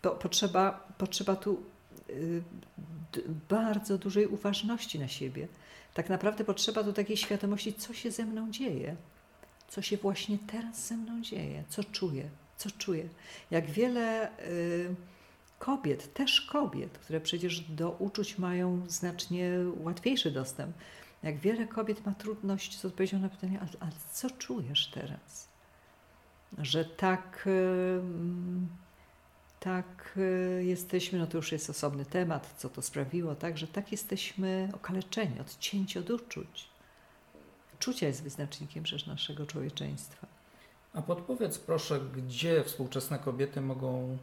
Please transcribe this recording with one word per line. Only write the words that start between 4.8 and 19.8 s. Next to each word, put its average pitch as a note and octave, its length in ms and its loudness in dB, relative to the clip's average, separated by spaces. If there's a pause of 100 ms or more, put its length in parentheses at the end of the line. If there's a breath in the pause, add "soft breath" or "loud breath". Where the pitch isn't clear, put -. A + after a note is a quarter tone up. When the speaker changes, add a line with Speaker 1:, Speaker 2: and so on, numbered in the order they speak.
Speaker 1:
na C3+ 80 0
siebie. C#3 400 -4 (460 loud breath)
Tak E3+ 160 0
naprawdę G#3 340 2
potrzeba G#3+ 400 2
tu G3+ 100 2
takiej G#3 240 2
świadomości, G3+ 560 2
co - 200 -8
się A#3 180 -4
ze A3+ 140 -2
mną A3 260 -2
dzieje. F3 440 -2 (720)
Co - 140 -6
się G3+ 160 0
właśnie G3+ 400 2 (100)
teraz A3+ 400 -6
ze A#3 100 -2
mną A3+ 240 -4
dzieje. D#3 480 -4
Co G#3 140 -4
czuję. D3+ 460 -2 (280)
Co G#3 140 -6
czuję. E3 380 -2 (420 loud breath)
Jak D3+ 200 2
wiele, A3+ 580 2 (100)
y, F3 560 0 (640 loud breath)
kobiet, C4 540 0
też - 280 4
kobiet, - 560 0
które D#3+ 240 -2
przecież E3+ 400 0
do D#3+ 300 -2
uczuć G3+ 460 0
mają F3+ 500 2
znacznie F3 640 0 (260)
łatwiejszy E3+ 540 2